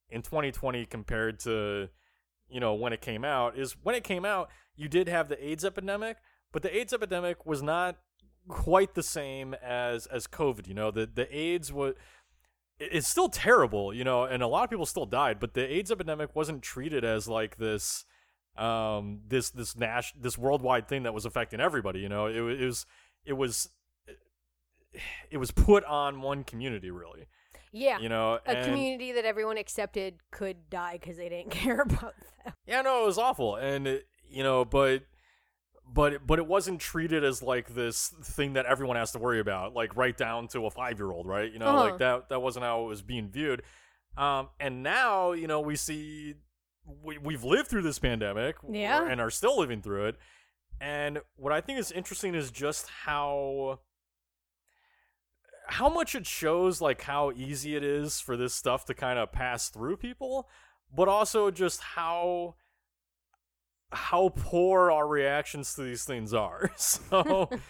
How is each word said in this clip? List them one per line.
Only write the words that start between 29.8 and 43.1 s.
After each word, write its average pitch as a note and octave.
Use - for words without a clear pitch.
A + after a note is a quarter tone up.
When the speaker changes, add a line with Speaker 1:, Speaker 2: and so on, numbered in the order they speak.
Speaker 2:
could F3+
die F3
'cause F3
they F3
didn't F3
<laughs> -
care A#3
about A#3
them. -
Speaker 1:
Yeah, B3
no, C4
it -
was F#3
awful. E3+
And, C#3
it, C3+
you C3+
know, C3
but, C3+
but, C#3+
but D3+
it E3
wasn't F3+
treated D#3+
as, C3+
like, B2
this A#2
thing C#3+
that C3
everyone C3
has A#2
to A#2+
worry A#2
about, G2+
like, A2+
right B2
down A#2
to A#2
a -
five-year-old, G2+
right? G#2
You A2
know, A2+
Speaker 2:
Uh-huh. C#4
Speaker 1:
like, G#3
that, B2+
that C3
wasn't B2
how A#2
it A2+
was G#2+
being G#2+